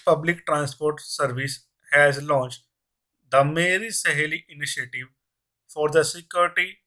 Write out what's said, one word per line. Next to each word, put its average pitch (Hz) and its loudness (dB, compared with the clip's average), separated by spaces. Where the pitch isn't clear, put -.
public 165 2
transport 147 -2
service 135 -4
has 143 6
launched 127 -2
the 135 6
मेरी 180 0
सहेली 156 -2
initiative 127 -8
for 151 0
the 156 6
security 175 0